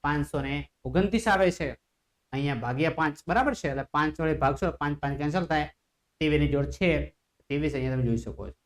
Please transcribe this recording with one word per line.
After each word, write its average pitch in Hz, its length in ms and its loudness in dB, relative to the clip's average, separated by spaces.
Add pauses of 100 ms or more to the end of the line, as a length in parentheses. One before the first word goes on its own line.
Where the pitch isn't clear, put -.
પાંચસો 143 420 -2
ને 139 80 -2 (340)
ઓગણત્રીસ 196 400 2
આવે 190 200 4 (100)
છે. 151 100 -4 (640)
અહીંયા 135 320 -2
ભાગ્યા 147 340 0
પાંચ. 151 160 0 (140)
બરાબર 254 300 2
છે? - 120 -4
એટલે 135 140 -4 (100)
પાંચ 151 260 2
વડે 160 220 2
ભાગશો, 143 280 2 (100)
પાંચ, 147 200 0
પાંચ 143 200 -2
કેન્સલ 160 300 0
થાય. 151 160 0 (500)
ત્રેવીસ 151 240 2
ની 139 140 2
જોડ 139 220 0
છે. 185 120 2 (560)
ત્રેવીસ 147 300 -2
અહીંયા 131 220 0
તમે 123 120 2
જોઈ 117 160 0
શકો 101 240 -10
છો. - 60 -16 (100)